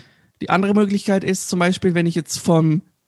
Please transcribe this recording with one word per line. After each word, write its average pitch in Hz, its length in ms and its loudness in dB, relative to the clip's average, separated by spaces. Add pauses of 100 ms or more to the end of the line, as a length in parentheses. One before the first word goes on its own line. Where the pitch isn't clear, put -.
(420)
Die - 80 -6
andere 196 240 2
Möglichkeit 202 500 0
ist - 240 -4
zum 185 100 -4
Beispiel, 180 360 0
wenn 170 100 0
ich 170 100 -2
jetzt - 240 -6
vom, 160 440 2 (260)